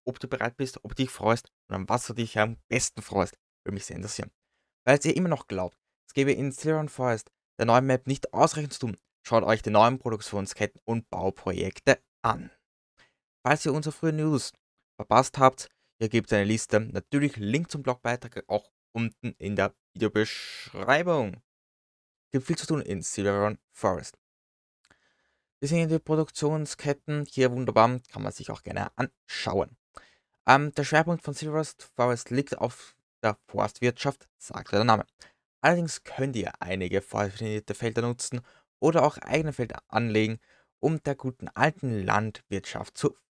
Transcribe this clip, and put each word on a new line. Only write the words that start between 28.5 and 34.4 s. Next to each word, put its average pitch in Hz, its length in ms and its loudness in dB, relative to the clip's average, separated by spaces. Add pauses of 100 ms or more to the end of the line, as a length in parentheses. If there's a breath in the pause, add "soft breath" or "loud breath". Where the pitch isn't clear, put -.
auch - 140 -12
gerne - 320 -6
anschauen. - 800 -4 (680 loud breath)
Ähm, 143 300 6
der 147 80 -2
Schwerpunkt 160 400 2
von 147 120 -8
Silver 151 300 -4 (300)
Forest 120 360 0
liegt 139 280 -2
auf - 380 -6 (260)
der 107 240 0
Forstwirtschaft, 120 840 -2 (100)
sagt - 340 -16